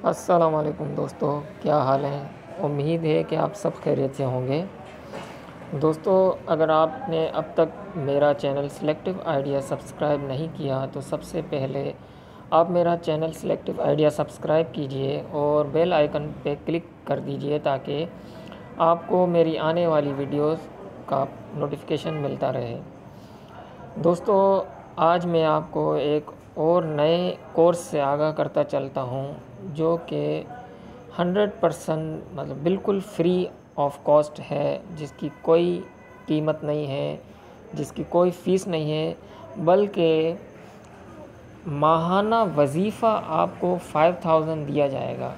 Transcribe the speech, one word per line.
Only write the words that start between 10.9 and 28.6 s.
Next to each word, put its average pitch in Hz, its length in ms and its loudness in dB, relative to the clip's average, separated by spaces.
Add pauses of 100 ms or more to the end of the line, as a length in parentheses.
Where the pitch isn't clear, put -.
सबसे 151 420 -6
पहले 139 520 -4 (580)
आप 170 180 6
मेरा 170 260 4
चैनल 160 360 -2
सिलेक्टिव - 500 -4
आइडिया 147 280 4
सब्सक्राइब 156 640 0
कीजिए 139 480 -4 (120)
और 147 320 2
बेल 165 260 2
आइकन 151 280 2
पे 147 340 -4
क्लिक 165 340 -4 (180)
कर 139 140 -2
दीजिए 139 380 -4
ताकि 143 500 -2 (720)
आपको 170 460 4
मेरी 165 300 4
आने 165 300 2
वाली 147 260 2
वीडियोज़ 147 460 0 (500)
का 139 200 0 (260)
नोटिफिकेशन 147 600 -4
मिलता 139 360 -4
रहे। 123 280 -6 (1200)
दोस्तों, 190 640 4 (360)
आज 170 280 4
मैं 165 180 2
आपको 156 520 0
एक 147 300 0 (320)
और 165 260 4
नए 160 540 2 (160)
कोर्स 170 240 6
से - 220 -4
आगाह 147 320 2
करता 151 300 0